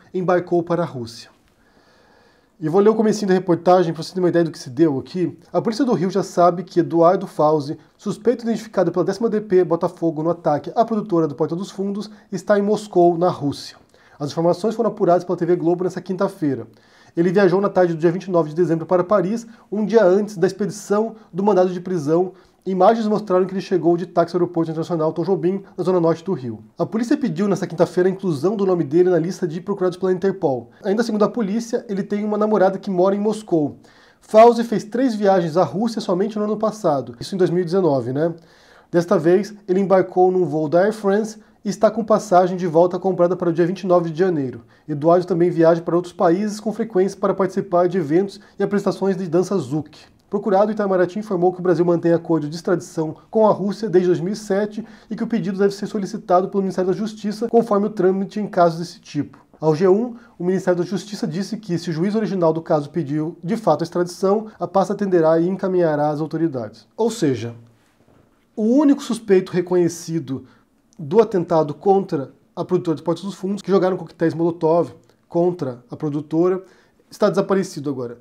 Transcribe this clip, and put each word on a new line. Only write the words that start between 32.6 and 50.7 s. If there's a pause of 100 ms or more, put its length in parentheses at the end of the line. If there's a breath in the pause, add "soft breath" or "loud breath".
que
mora
em
Moscou. (420 soft breath)
Fauzi
fez
três
viagens
à
Rússia
somente
no
ano
passado,
isso
em
dois
mil
e
dezenove,
né? (600 soft breath)
Desta
vez, (120)
ele
embarcou
num
voo
da
Air
France (260 soft breath)
e
está
com
passagem
de
volta
comprada
para
o
dia
vinte
e
nove
de
janeiro. (260 soft breath)
Eduardo
também
viaja
para
outros
países
com
frequência
para
participar
de
eventos (180 loud breath)
e
apresentações
de
dança
Zouk. (300)
Procurado,